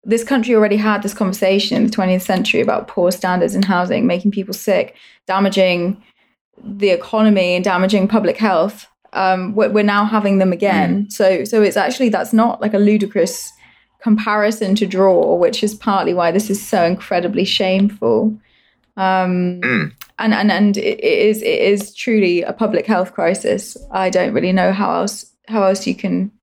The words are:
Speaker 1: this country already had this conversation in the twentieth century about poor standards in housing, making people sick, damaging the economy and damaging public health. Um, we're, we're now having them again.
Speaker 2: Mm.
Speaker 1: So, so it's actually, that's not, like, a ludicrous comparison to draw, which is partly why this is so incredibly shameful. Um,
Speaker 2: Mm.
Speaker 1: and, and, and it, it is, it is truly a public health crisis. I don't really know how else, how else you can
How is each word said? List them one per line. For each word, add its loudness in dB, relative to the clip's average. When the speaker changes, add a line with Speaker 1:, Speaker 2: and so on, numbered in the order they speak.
Speaker 1:
this -2
country 0
already 4
had 0
this -6
conversation 0
in 2
the 0
twentieth 0
century 0
about -2
poor 0
standards -2
in 2
housing, 0
making 0
people -6
sick, -2
damaging 0
the -2
economy 2
and -2
damaging 2
public 0
health. 0
Um, -2
we're, 2
we're 2
now 2
having 2
them 2
again. 0
Speaker 2:
Mm. -16
Speaker 1:
So, 2
so 2
it's 2
actually, 0
that's -2
not, 2
like, -2
a 2
ludicrous 0
comparison 0
to 0
draw, 2
which 0
is -2
partly -2
why 0
this 0
is -4
so 0
incredibly -2
shameful. 0
Um, 0
Speaker 2:
Mm. -2
Speaker 1:
and, 0
and, 2
and 2
it, -2
it 2
is, 0
it -2
is 0
truly 0
a -6
public -2
health 0
crisis. -4
I -2
don't 0
really 0
know 2
how -2
else, -6
how 0
else 0
you -2
can -4